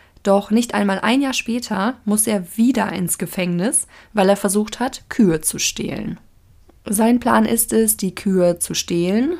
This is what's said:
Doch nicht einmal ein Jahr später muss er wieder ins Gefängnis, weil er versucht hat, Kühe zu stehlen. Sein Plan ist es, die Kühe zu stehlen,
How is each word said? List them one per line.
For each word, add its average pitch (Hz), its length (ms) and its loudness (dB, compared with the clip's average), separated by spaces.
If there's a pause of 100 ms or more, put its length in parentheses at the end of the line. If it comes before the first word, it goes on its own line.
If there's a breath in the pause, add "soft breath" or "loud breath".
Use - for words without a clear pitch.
(220 soft breath)
Doch 202 280 2
nicht 233 240 0
einmal 196 260 0
ein 247 220 2
Jahr 262 100 -2
später 233 640 -4 (100)
muss 208 220 0
er 202 320 -4
wieder 226 340 2
ins 175 240 -4
Gefängnis, 180 720 -2 (260 loud breath)
weil 190 160 2
er 196 80 6
versucht 208 420 -2
hat, 262 300 -6
Kühe 165 320 2
zu - 180 -6
stehlen. - 640 -6 (720)
Sein 226 280 2
Plan 220 260 4
ist 226 260 0
es, 220 240 2
die 185 200 -4
Kühe 180 420 2
zu - 160 -6
stehlen, 202 640 0